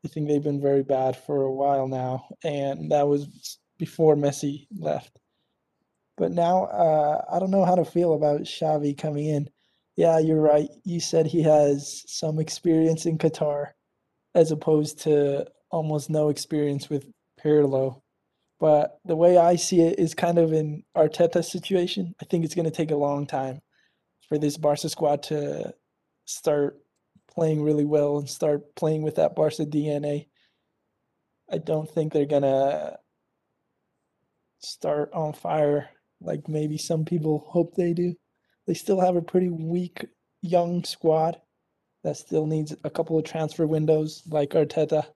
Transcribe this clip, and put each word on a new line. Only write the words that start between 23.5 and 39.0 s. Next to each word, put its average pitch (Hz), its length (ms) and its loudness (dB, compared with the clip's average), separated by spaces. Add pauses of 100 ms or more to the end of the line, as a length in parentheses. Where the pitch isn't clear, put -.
for 151 100 -2
this 147 200 -2
Barca 151 320 0
squad 147 340 -2
to 147 520 -6 (500)
start - 540 -2 (480)
playing 156 360 -2
really 147 220 2
well 147 340 0
and 139 100 -8
start 147 460 -4
playing 156 280 -2
with 151 120 -4
that - 200 2
Barca 151 300 0
D 147 240 -2
N 147 160 -4
A. 147 240 -6 (1200)
I 175 60 -4
don't 156 320 -4
think 160 240 -2
they're 147 140 2
gonna 135 720 0 (1600)
start 147 540 -6
on 151 200 -4
fire 147 560 -2 (320)
like 165 260 -6
maybe 151 300 -4
some 160 280 -4
people 156 340 -2
hope 170 360 -2
they 175 180 0
do. 175 220 -2 (500)
They 180 100 -2
still 190 260 -2